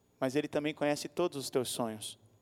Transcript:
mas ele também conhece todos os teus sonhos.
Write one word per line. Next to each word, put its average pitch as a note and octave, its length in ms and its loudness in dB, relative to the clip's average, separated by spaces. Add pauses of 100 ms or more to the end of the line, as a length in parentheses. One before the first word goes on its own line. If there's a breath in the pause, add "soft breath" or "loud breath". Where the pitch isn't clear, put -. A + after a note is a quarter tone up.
(180)
mas C3 160 0
ele D3 140 2
também D3+ 240 0
conhece D3 360 0
todos F3 280 0
os C3 140 -4
teus B2+ 180 2
sonhos. A2 500 -4 (240)